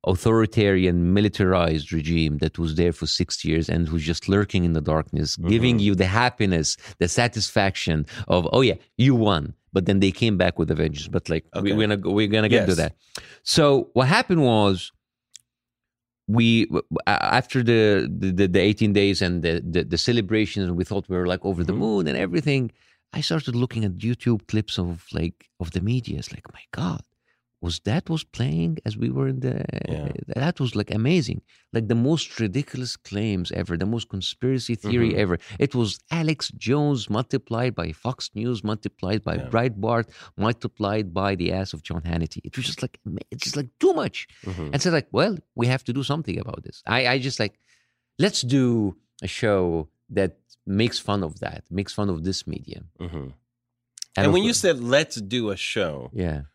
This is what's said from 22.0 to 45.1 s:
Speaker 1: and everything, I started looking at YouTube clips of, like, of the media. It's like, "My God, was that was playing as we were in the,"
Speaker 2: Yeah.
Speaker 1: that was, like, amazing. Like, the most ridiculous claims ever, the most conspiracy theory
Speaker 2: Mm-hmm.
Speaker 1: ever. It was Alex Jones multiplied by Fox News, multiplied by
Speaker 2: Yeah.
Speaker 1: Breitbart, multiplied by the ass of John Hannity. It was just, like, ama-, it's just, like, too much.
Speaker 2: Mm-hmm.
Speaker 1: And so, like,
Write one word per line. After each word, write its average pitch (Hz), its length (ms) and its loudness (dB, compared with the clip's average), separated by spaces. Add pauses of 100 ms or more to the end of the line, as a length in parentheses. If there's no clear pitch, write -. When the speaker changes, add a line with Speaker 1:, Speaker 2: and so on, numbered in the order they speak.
Speaker 1:
and 139 100 -2
everything, 147 540 0 (420)
I 151 80 -6
started 147 340 -2
looking 120 300 -2
at 95 120 -2
YouTube 113 500 0
clips 107 300 -2
of, 87 280 -6 (140)
like, 85 180 -4 (220)
of 82 120 -8
the 90 100 -4
media. 113 380 -4
It's - 120 -14
like, - 160 -18 (120)
"My - 60 -20 (160)
God, 180 200 -4 (600)
was 85 140 -6 (160)
that - 220 -2
was 156 100 -4 (140)
playing 160 400 -2 (100)
as 110 60 -4 (100)
we 120 140 -2
were 135 160 0
in 131 120 -6
the," 127 100 -2 (400)
Speaker 2:
Yeah. 143 160 -6 (320)
Speaker 1:
that 175 200 -2
was, 123 160 -2
like, 104 120 -2 (100)
amazing. 147 380 0 (360)
Like, 110 180 -2
the 117 160 2
most 165 180 0 (120)
ridiculous 123 540 -4 (160)
claims 101 380 -2 (140)
ever, 87 120 -4 (100)
the 104 120 -2
most 113 100 -6 (100)
conspiracy 120 600 -4 (100)
theory 117 260 2
Speaker 2:
Mm-hmm. 104 120 2
Speaker 1:
ever. 87 120 2 (300)
It - 140 -4
was 110 100 0 (320)
Alex 156 180 -2 (280)
Jones 143 340 2 (180)
multiplied 123 640 -2
by 82 60 -4 (160)
Fox - 260 -6 (100)
News, 117 240 -2
multiplied 104 640 -4
by 82 80 -2
Speaker 2:
Yeah. - 160 -8
Speaker 1:
Breitbart, 113 540 0 (400)
multiplied 104 600 -2 (140)
by 98 100 0 (100)
the 85 180 0
ass 98 140 -6
of 76 140 -12
John 82 220 -6
Hannity. 82 380 -2
It - 100 -16
was 127 120 -6
just, - 140 -8
like, - 120 -8 (120)
ama-, - 240 -10
it's 131 160 -8
just, - 120 -6
like, 127 100 -8 (140)
too 370 100 4 (100)
much. - 140 -6 (280)
Speaker 2:
Mm-hmm. 85 280 -8
Speaker 1:
And 143 100 0
so, 180 40 2 (100)
like, 135 100 -2 (120)